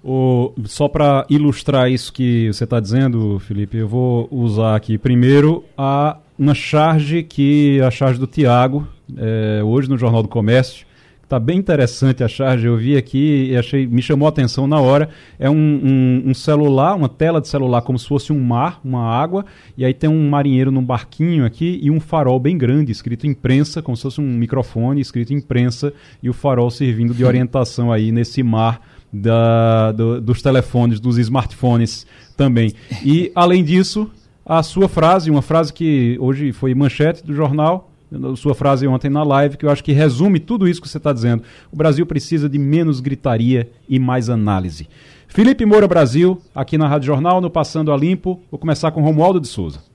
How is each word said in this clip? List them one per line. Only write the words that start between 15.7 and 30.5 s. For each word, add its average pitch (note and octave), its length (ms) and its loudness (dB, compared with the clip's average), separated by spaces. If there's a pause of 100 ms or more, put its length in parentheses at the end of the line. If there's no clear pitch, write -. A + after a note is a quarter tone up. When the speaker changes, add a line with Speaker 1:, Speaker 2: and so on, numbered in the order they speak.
Speaker 1:
um - 20 0
celular, D3 640 2
uma D#3 140 -2
tela D#3+ 300 0
de D3 100 -4
celular B2+ 340 0
como B2+ 160 -4
se - 100 -12
fosse C#3+ 240 -2
um D3 80 0
mar, B2+ 420 -2
uma B2+ 220 -4
água, D#3 400 -2 (320)
e C3 80 -4
aí C3 80 2
tem D#3 160 -2
um D#3 220 2
marinheiro C#3 400 2
num C3+ 120 0
barquinho C3+ 640 -2
aqui E3 380 -4
e C#3+ 80 2
um D#3 100 0
farol C3+ 400 0
bem D3 160 0
grande, C3+ 360 0
escrito A#2+ 340 -8
imprensa, C#3+ 560 0
como C3 120 -6
se A2+ 100 -10
fosse C3+ 180 -6
um - 20 -2
microfone, B2 800 -2
escrito A#2+ 320 -6
imprensa, B2 580 -2 (300)
e B2 80 -4
o - 20 -6
farol A#2+ 380 0
servindo A#2 420 -2
de A#2+ 100 -2
Speaker 2:
Hum. B2+ 60 4
Speaker 1:
orientação B2 640 0
aí A2 180 0
nesse A#2 320 -2
mar A2+ 380 0 (320)
da, A2+ 800 2
do, A#2 300 -2
dos A#2 180 -2
telefones, B2 580 0